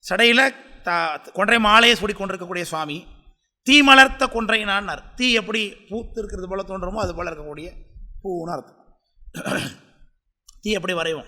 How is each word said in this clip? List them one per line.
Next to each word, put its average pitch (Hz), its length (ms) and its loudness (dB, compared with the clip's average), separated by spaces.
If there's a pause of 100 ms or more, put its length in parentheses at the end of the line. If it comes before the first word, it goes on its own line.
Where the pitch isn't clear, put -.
சடையில 233 440 4 (300)
தா-, 165 480 -4
கொன்றை 208 280 2
மாலையை 226 380 6
சூடி 208 160 -4
கொண்டிருக்கக்கூடிய 180 520 -8
சுவாமி. 156 420 -8 (540)
தீ 285 200 6
மலர்த்த 269 440 6
கொன்றையினான்னார். 208 760 -2 (140)
தீ 247 180 2
எப்படி 214 560 -4
பூத்து 220 320 -10
இருக்கிறது 185 260 -10
போல 190 140 -6
தோன்றுமோ 185 340 -8
அது 185 200 -4
போல 175 140 -8
இருக்கக்கூடிய 151 420 -14 (520)
பூன்னு 170 280 -6
அர்த்தம். 139 260 -10 (1800)
தீ 208 100 -4
எப்படி 185 220 -4
வரைவோம்? 165 340 -6